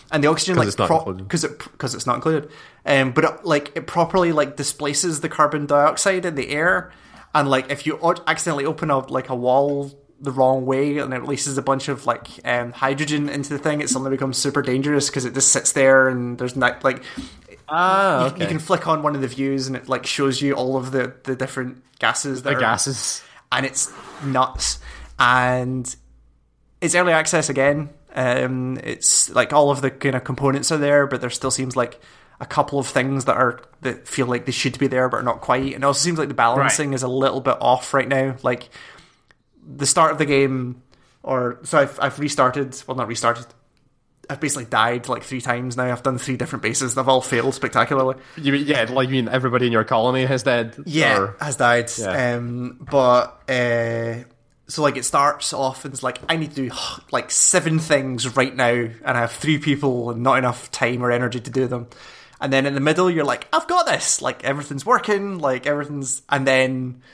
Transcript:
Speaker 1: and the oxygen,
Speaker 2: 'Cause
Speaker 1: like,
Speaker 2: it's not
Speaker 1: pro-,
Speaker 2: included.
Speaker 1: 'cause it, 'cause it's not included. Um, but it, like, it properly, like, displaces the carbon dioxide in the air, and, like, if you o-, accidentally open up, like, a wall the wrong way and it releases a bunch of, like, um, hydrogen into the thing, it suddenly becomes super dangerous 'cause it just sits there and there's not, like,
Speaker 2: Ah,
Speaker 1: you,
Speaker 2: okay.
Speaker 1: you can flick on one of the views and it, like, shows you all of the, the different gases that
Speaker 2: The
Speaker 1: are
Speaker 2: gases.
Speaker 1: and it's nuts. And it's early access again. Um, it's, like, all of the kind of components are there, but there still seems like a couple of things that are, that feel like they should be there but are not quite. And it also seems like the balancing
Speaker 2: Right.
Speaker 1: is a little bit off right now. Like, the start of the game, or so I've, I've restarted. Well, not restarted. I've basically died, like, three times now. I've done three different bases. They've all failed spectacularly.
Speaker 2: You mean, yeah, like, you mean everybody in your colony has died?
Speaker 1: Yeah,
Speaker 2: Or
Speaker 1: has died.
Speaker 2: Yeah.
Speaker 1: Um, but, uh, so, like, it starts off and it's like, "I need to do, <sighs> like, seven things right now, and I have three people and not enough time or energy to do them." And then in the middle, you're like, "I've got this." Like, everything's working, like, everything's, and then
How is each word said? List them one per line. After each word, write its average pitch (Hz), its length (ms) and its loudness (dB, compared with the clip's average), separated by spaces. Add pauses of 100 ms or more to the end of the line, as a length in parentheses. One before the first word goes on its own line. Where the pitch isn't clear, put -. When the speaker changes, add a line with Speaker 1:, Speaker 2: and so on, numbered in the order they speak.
(120)
Speaker 1:
and 151 120 0
the 143 60 6
oxygen, 170 260 0
Speaker 2:
'Cause 175 60 4
Speaker 1:
like, 104 80 2
Speaker 2:
it's - 100 -6
not - 80 2
Speaker 1:
pro-, 160 100 4
Speaker 2:
included. 98 320 -6
Speaker 1:
'cause - 140 -2
it, - 340 -10
'cause 127 160 -6
it's - 140 -8
not 120 80 2
included. 156 340 -2 (380)
Um, 135 240 4
but 123 140 2
it, - 200 -2
like, 147 300 0
it 160 100 -8
properly, 170 460 2
like, 147 240 0
displaces 147 640 -4
the 160 80 -4
carbon 147 380 0
dioxide 165 580 2
in 175 80 -4
the 139 160 -4
air, 175 420 0 (440)
and, 143 120 2
like, 131 240 4
if 135 140 -6
you 151 160 -2
o-, 170 140 4 (100)
accidentally 156 400 0
open 156 240 -2
up, 135 220 0
like, 131 180 -2
a 131 60 -4
wall 139 560 2 (300)
the 139 100 -6
wrong 131 340 2
way 139 320 0
and 131 160 -4
it 123 80 -6
releases 135 360 -4
a 135 40 -2
bunch 135 260 0
of, 131 200 -6
like, 117 200 -2 (160)
um, 120 300 -2
hydrogen 147 560 -2
into 139 200 -6
the 143 100 -4
thing, 151 200 -2
it 147 100 -4
suddenly 135 200 -2
becomes 135 280 -2
super 139 260 0
dangerous 135 460 0
'cause 131 140 -4
it 123 120 -6
just 135 160 2
sits - 220 2
there 135 360 6
and 123 300 -4
there's 127 180 -4
not, 123 260 0
like, 131 200 0 (680)
Speaker 2:
Ah, 180 520 4
Speaker 1:
you, 127 100 2
Speaker 2:
okay. - 100 -6
Speaker 1:
you - 60 -2
can 160 120 -2
flick 170 280 -2
on 156 160 2
one 147 120 0
of 139 60 -4
the 131 60 -2
views 135 400 -2
and 131 100 -4
it, - 100 -14
like, 131 200 -2
shows 135 340 0
you 139 140 2
all 127 200 0
of 131 160 -4
the, 131 220 -2 (100)
the 131 120 -4
different 127 480 -8 (160)
gases 131 440 -2
that 139 60 -2
Speaker 2:
The 147 80 2
Speaker 1:
are - 20 0
Speaker 2:
gases. 117 640 0 (300)
Speaker 1:
and 135 140 -2
it's - 260 -6 (340)
nuts. 131 540 0 (400)
And 127 760 2 (880)
it's 170 140 0
early 180 180 4
access 156 360 2
again. 143 400 2 (260)
Um, 127 680 -2
it's, - 460 0
like, 127 240 2
all 143 180 6
of 131 100 -2
the 131 100 0
kind 135 240 -2
of 123 100 -4
components 139 460 0
are 160 60 0
there, 143 300 4
but 131 140 -4
there 123 80 -4
still 131 220 -4
seems 127 260 -4
like 120 220 -2 (420)
a - 40 -12
couple 143 340 0
of 127 80 -2
things 135 380 0
that 139 120 2
are, 120 220 2 (220)
that 127 260 -6
feel - 180 0
like 123 200 -2
they 127 60 -4
should - 280 -2
be 139 80 2
there 127 200 2
but 127 100 -2
are - 60 -2
not 120 180 -2
quite. 135 340 0
And 131 80 -8
it 139 40 4
also 139 160 2
seems 170 160 0
like 147 100 -2
the 139 40 -6
balancing 131 560 2
Speaker 2:
Right. 135 60 -2
Speaker 1:
is 127 80 -2
a 127 40 -2
little 131 340 0
bit 131 200 0
off 123 320 2
right 131 140 2
now. 135 360 0
Like, 123 260 -4 (1000)
the 139 140 -4
start 165 260 4
of 156 60 -4
the 151 80 2
game, 131 560 0 (400)
or 123 420 -2
so - 140 0
I've, 139 220 2
I've 127 180 -2
restarted. 139 680 0
Well, 131 100 -6
not 120 100 -4
restarted. 117 380 -2 (880)
I've 113 80 -8
basically 139 260 -4
died, 117 440 0
like, 117 140 -4
three 127 180 -8
times 123 340 -4
now. 127 160 -2
I've 120 120 -6
done 131 140 0
three 127 200 -4
different - 260 -6
bases. 123 320 -2
They've 131 120 -2
all 131 140 6
failed 127 320 0
spectacularly. 131 600 0 (220)
Speaker 2:
You 143 160 0
mean, 143 140 0
yeah, 139 220 2
like, 127 200 0
you 135 40 -2
mean 127 140 2
everybody 123 400 2
in 117 40 2
your 113 120 4
colony 127 420 2
has 127 180 0
died? 120 320 0 (100)
Speaker 1:
Yeah, 143 340 2
Speaker 2:
Or 98 220 -2
Speaker 1:
has 147 160 -6
died. 120 400 4
Speaker 2:
Yeah. 120 380 0
Speaker 1:
Um, 120 440 -8
but, 127 720 2
uh, 117 720 -2 (440)
so, - 140 -6
like, 139 160 2
it 117 80 -6
starts 147 480 2
off 131 300 -4
and 139 100 -10
it's 127 100 -12
like, 127 160 -4 (100)
"I 170 80 2
need 160 180 -4
to 131 140 -4
do, - 60 -12 (160)
<sighs> - 200 -16
like, 123 200 -2
seven 160 480 2
things 131 560 0
right 135 200 2
now, 127 160 2
and 120 320 -2
I 123 180 0
have 117 100 -2
three 151 280 0
people 135 520 0
and 113 120 -6
not 131 140 4
enough 127 340 -2
time 123 320 -2
or 120 80 2
energy 120 300 0
to 120 100 -12
do 127 160 0
them." 120 200 -6 (540)
And 135 120 -2
then 135 140 4
in 143 80 -2
the 135 40 -2
middle, 160 300 4
you're 160 160 2
like, 131 260 -2
"I've 320 160 0
got 349 200 2
this." - 340 0
Like, - 220 -6
everything's 139 420 -4
working, 202 540 0
like, 131 280 -2
everything's, 147 600 -4
and 139 180 0
then 131 540 0 (120)